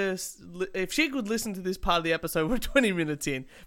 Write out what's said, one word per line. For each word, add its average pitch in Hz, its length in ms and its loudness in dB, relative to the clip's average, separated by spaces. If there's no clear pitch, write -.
s-, - 280 -8
li-, 175 320 -6
if 185 200 -2
she 311 160 4
could 262 180 -4
listen 220 280 -2
to 190 60 -10
this 185 160 -4
part 175 200 2
of 170 80 0
the 165 80 2
episode, 160 360 0
<laughs> - 0 -
we're 247 100 2
twenty 247 340 4
minutes 151 340 -2
in, 135 180 -4